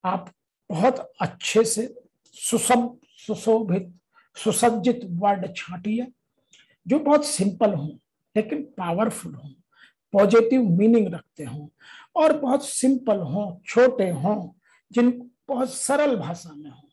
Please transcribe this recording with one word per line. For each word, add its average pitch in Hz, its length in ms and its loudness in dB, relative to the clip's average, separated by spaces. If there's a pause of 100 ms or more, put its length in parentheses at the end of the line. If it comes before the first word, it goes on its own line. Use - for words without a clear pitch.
आप 185 280 -6 (380)
बहुत 208 380 0 (120)
अच्छे - 440 0
से 226 280 -4 (440)
सुसब-, 240 600 0 (220)
सुशोभित, 214 720 -2 (440)
सुसज्जित 226 640 0 (120)
word 185 340 0 (100)
छांटिए 208 500 -6 (800)
जो 254 120 2
बहुत - 280 2
simple 196 480 0
हों 147 140 -6 (480)
लेकिन 214 260 -4 (160)
powerful 175 560 -4
हों, 139 160 -18 (640)
positive 226 560 6
meaning 208 440 4
रखते - 300 -14
हों 147 220 -12 (500)
और 311 220 4
बहुत 277 280 -2
simple 254 520 0
हों, 175 480 -6
छोटे 240 440 2
हों, 175 380 -2 (420)
जिन, 240 400 0 (180)
बहुत 262 240 -4
सरल 285 440 0
भाषा 170 380 -10
में 147 160 -18
हों - 220 -20